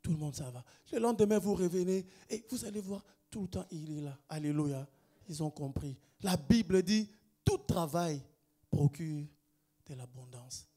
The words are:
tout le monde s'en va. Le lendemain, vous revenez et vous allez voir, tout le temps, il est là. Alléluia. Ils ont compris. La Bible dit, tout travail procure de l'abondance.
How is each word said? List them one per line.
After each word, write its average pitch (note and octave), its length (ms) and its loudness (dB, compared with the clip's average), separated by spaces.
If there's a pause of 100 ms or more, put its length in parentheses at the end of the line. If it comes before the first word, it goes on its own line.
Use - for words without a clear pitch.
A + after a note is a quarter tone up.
tout - 80 -2
le D#3 80 2
monde D3+ 180 -4
s'en C3+ 140 -6
va. B2 120 -14 (300)
Le C#4 60 0
lendemain, G#3+ 400 6
vous G3 160 4
revenez F#3 500 2 (240)
et G#3+ 220 -4
vous B3 160 -4
allez G#3 140 -6
voir, G3 220 -6 (280)
tout A3 100 -6
le F3+ 80 -2
temps, F#3 220 -4
il D#3 260 -6
est D3+ 60 -4
là. C#3 160 -8 (100)
Alléluia. D3 580 0 (420)
Ils D#3 120 -6
ont D3+ 100 0
compris. C#3 460 -6 (260)
La F#3 140 4
Bible F#3 460 2
dit, G#3 260 0 (360)
tout G4+ 120 4
travail E3 640 -2 (500)
procure D3 540 0 (640)
de D3 60 -12
l'abondance. B2 720 -14 (100)